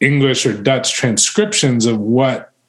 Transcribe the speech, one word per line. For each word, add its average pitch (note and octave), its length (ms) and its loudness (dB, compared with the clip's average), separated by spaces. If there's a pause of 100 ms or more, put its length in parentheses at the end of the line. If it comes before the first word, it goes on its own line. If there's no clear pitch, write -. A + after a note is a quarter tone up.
English C3+ 440 2
or A#2 80 0
Dutch G2+ 400 0
transcriptions B2+ 920 0
of A2+ 120 0
what A#2 520 0 (180)